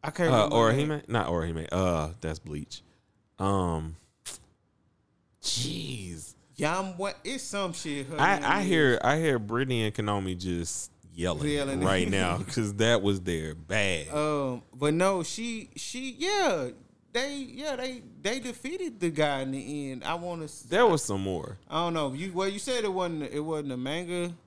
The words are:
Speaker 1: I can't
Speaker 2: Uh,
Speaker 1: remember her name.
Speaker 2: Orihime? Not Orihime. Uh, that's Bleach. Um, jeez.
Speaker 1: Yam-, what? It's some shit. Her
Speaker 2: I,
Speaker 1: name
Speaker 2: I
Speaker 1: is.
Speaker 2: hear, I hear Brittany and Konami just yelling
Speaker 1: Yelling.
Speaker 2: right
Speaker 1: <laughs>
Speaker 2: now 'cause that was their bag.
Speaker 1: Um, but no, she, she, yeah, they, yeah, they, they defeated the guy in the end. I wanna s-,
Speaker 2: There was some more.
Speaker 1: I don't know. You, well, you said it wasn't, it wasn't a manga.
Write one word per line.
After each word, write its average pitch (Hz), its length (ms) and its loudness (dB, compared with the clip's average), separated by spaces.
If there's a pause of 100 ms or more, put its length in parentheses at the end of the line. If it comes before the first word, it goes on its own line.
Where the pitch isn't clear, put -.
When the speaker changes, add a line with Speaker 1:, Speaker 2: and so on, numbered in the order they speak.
Speaker 1:
I 160 80 -2
can't 165 200 2
Speaker 2:
Uh, 113 120 8
Speaker 1:
remember - 140 2
her 113 160 8
name. 147 160 2
Speaker 2:
Orihime? 151 200 -4
Not 107 200 2
Orihime. 82 420 -2
Uh, 85 380 2 (100)
that's 80 200 -6
Bleach. 76 420 -10 (580)
Um, 90 560 2 (1500)
jeez. 113 960 -4 (200)
Speaker 1:
Yam-, 175 420 -2
what? 196 260 -6
It's 262 200 -6
some 190 300 -4
shit. 143 340 -6
Her 160 120 -8
Speaker 2:
I, 185 200 6
Speaker 1:
name 143 100 -4
Speaker 2:
I 190 120 4
Speaker 1:
is. 180 60 0
Speaker 2:
hear, 151 360 6
I 143 140 4
hear 147 220 4
Brittany 117 460 0
and 104 80 -2
Konami 98 460 0
just 87 520 -4 (220)
yelling 85 360 0
Speaker 1:
Yelling. 139 320 0
Speaker 2:
right 92 280 4
Speaker 1:
<laughs> - 0 -
Speaker 2:
now 92 280 4 (100)
'cause 107 280 -2
that 110 260 6
was 98 200 2
their 80 340 -2
bag. 82 580 0
Speaker 1:
Um, 143 480 -2 (120)
but 147 200 0
no, 185 300 2
she, 226 520 -8
she, 254 420 -8
yeah, 294 520 0 (420)
they, 277 240 -2
yeah, 277 400 -6
they, 247 280 -8 (180)
they 240 180 -2
defeated 254 600 -8
the 175 100 0
guy 143 320 2
in 135 100 -4
the 135 400 -6
end. 127 120 -10
I 160 120 -2
wanna 170 300 -6
s-, - 160 -14
Speaker 2:
There 190 240 4
was 170 180 6
some 98 180 0
more. 95 360 -4 (120)
Speaker 1:
I 160 140 0
don't 170 100 0
know. 143 200 -2
You, 175 200 -6
well, 190 140 0
you 196 120 -4
said 247 240 -2
it 202 100 -2
wasn't, 170 300 -2
it 143 180 -4
wasn't 151 320 -4
a 123 40 -4
manga. 175 560 -4 (140)